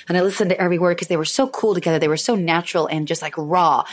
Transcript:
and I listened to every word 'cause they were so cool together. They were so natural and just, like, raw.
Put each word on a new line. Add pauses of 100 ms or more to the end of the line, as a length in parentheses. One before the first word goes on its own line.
and
I
listened
to
every
word
'cause
they
were
so
cool
together.
They
were
so
natural
and
just,
like,
raw.